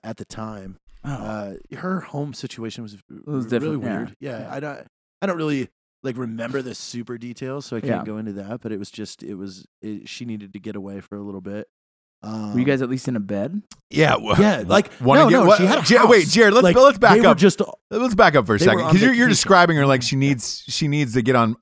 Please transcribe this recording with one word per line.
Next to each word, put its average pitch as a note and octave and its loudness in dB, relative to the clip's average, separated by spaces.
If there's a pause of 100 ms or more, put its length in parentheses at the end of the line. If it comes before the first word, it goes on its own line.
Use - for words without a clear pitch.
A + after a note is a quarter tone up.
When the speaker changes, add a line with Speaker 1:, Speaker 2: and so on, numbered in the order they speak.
Speaker 1:
at A2+ -12
the G2+ -14
time, G#2 -14 (260)
Speaker 2:
Oh. C#3+ -10
Speaker 1:
uh, G#2+ -10 (240)
her F#3 -6
home C#3+ -10
situation A2+ -14
was, G#2 -18 (300)
Speaker 2:
was - -
Speaker 1:
really C3 -6
Speaker 2:
different, C#3 -4
yeah. A2+ -6
Speaker 1:
weird. - -10
Yeah, B2 -12
Speaker 2:
Yeah. - -16
Speaker 1:
I C#3 -10
don't, C#3+ -14 (360)
I - -6
don't F3+ -4
really, D3 -4 (360)
like, B2+ -8
remember A#2+ -8
the B2 -12
super A#2+ -12
details, C3 -12
so A#2+ -12
I A2+ -6
can't C3+ -6
Speaker 2:
Yeah. E2+ -4
Speaker 1:
go G#2+ -10
into G#2+ -12
that. G2+ -14
But A2 -10
it G#2 -8
was G2 -12
just, - -16
it G2+ -14
was, F#2+ -16 (160)
it, G#2 -14
she - -16
needed G#2 -14
to G#2 -16
get G2+ -14
away G2 -12
for G#2 -18
a G2+ -14
little G2 -12
bit. G2+ -12 (560)
Um, G#2+ -10
Speaker 2:
Were B2 -2
you B2 -2
guys C3+ 0
at B2 -6
least C3 -6
in B2 -4
a A2 -4
bed? G#2 -6 (260)
Speaker 3:
Yeah. D3 2
Wha-, - -2
Speaker 1:
Yeah, F#3 2
like, C3+ 2 (100)
Speaker 3:
wanna C#3 6
Speaker 1:
no, A#3 6
Speaker 3:
get B3+ 6
Speaker 1:
no, G#3 4
Speaker 3:
what, G3+ 8
Speaker 1:
she F3+ 2
had G3 2
a - -2
Speaker 3:
Jared, G3+ 4
Speaker 1:
house. A3+ 6
Speaker 3:
wait, F#3+ 6
Jared, G3+ 4
let's, B3 6
Speaker 1:
Like, F3 4
Speaker 3:
let's C4 6
back G#3 6
Speaker 1:
they A3 4
were F#3+ 6
Speaker 3:
up. G3 4
Speaker 1:
just, F#3+ 4 (260)
Speaker 3:
Let's A3+ -2
back G3 6
up A#2+ 4
for A2+ 0
a G#2 2
Speaker 1:
they E3+ 4
were - 6
Speaker 3:
second, - 0
Speaker 1:
on - 0
Speaker 3:
'cause F#3 6
you're, B3+ 4
you're A#3+ 2
Speaker 1:
vacation. - 2
Speaker 3:
describing F3 4
her C#3 2
like C3 2
she C3+ -4
needs, C3+ -2
she - -4
needs C#3+ -2
to B2+ 0
get B2+ 2
on A#2 2